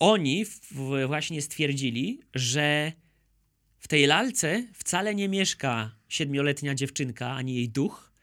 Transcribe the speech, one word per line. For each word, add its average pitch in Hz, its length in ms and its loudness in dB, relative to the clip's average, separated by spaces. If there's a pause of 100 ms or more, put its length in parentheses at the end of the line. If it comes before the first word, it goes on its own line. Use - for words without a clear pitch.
oni 185 440 4
w-, 135 640 -4
właśnie 151 360 -4
stwierdzili, 143 760 -2 (140)
że 147 580 0 (840)
w - 100 -18
tej 143 180 6
lalce 202 680 2
wcale 202 400 -2
nie 202 140 0
mieszka 131 680 0 (140)
siedmioletnia 143 680 -2
dziewczynka 127 580 -4
ani 131 220 -4
jej 120 140 0
duch, - 420 -2 (140)